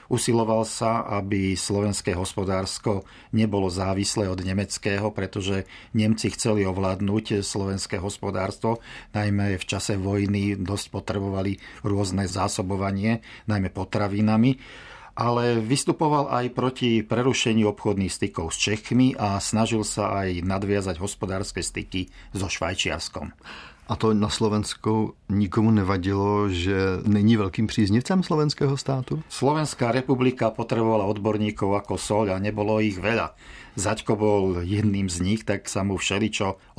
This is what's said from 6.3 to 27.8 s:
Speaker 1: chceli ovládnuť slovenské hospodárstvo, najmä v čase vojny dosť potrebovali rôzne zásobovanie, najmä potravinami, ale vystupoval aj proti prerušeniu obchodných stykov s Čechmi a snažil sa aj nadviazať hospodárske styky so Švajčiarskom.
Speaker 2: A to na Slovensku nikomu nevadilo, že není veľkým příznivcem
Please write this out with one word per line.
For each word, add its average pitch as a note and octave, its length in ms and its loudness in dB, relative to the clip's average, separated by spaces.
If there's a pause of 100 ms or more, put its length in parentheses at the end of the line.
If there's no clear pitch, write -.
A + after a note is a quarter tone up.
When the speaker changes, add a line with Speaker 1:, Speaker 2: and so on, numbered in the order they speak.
Speaker 1:
chceli G#2+ 360 0
ovládnuť G2 720 0
slovenské G2 600 -4
hospodárstvo, G2 840 -4 (320)
najmä G2+ 400 0
v F2+ 80 -8
čase G2 320 -4
vojny G2+ 640 0
dosť G2 320 -4
potrebovali G2 640 -4 (280)
rôzne G2 440 0
zásobovanie, G2 960 -2 (240)
najmä G2 240 0
potravinami, G#2+ 880 2 (560)
ale A#2+ 400 2
vystupoval C#3+ 720 2
aj B2 240 0
proti B2 480 2
prerušeniu A2+ 720 2
obchodných G2 400 0
stykov F#2 400 -4
s - 80 -8
Čechmi B2 560 2
a G2 240 0
snažil A2 480 0
sa G2+ 320 0
aj F2+ 240 -2
nadviazať F#2+ 560 0
hospodárske F#2+ 640 -4
styky F2+ 480 -6 (240)
so F#2+ 80 -2
Švajčiarskom. E2 880 -4 (520)
Speaker 2:
A - 160 -4
to A2 160 4
na G#2 160 2
Slovensku G#2+ 800 0 (160)
nikomu G#2 400 2
nevadilo, G2 800 2
že F#2+ 560 0
není G#2 320 6
veľkým G#2 320 0
příznivcem A#2 560 2